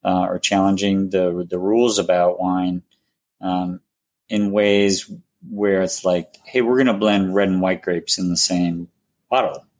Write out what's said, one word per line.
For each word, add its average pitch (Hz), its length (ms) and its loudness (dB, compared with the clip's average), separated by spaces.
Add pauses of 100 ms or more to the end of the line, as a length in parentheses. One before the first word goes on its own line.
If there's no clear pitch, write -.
uh, 92 240 0
or 92 100 -6
challenging 98 720 2
the, 90 380 0
the 90 100 -6
rules 107 400 2
about 90 400 2
wine, 90 440 -2 (580)
um, 92 400 -4 (480)
in 104 220 -2
ways 101 600 2 (380)
where 101 320 0
it's 92 240 -4
like, 90 400 -2
"Hey, 127 160 -2
we're 123 160 2
gonna 123 220 2
blend 101 360 2
red 101 140 2
and 92 140 0
white 92 180 -2
grapes 87 380 -4
in 92 100 -2
the 87 80 -2
same 85 520 -2 (420)
bottle." 113 340 -2 (160)